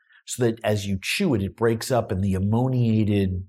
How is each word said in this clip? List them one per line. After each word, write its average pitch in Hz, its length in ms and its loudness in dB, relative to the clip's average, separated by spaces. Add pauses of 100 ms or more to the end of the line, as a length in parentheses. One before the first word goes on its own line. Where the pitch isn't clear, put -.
(260)
so - 180 -6
that 113 200 0
as 104 220 0
you 98 160 -2
chew 180 320 0
it, 98 80 2
it 95 140 -4
breaks 113 360 0
up 117 200 0
and 92 120 -2
the 98 120 0
ammoniated 104 1120 2